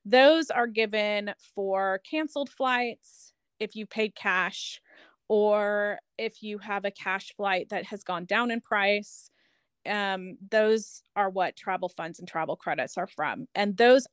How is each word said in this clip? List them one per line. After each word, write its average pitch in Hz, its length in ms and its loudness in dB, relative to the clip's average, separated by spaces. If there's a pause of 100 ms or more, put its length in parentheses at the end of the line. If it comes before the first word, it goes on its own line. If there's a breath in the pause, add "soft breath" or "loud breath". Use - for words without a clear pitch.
Those 269 440 8
are 240 180 0
given 208 680 0 (220)
for 190 540 -2
canceled 302 400 -4
flights, 247 840 -4 (260)
if 214 160 -6
you 214 100 -8
paid 220 300 -2
cash, 185 680 -4 (480 soft breath)
or 208 720 2 (180)
if 220 260 -8
you 208 160 -8
have 202 260 -4
a 202 60 -2
cash 190 460 -6
flight 196 320 0
that 202 160 -4
has - 180 -12
gone 175 220 -6
down 233 260 2
in 226 100 -4
price. 208 720 0 (540)
Um, 196 520 -4 (140)
those 220 520 2 (120)
are 202 140 2
what 185 280 -2
travel 185 320 -4
funds 165 300 -10
and 180 80 -16
travel 160 280 -4
credits 147 420 -4
are 185 100 -4
from. 117 480 -4
And 202 220 0
those 247 360 8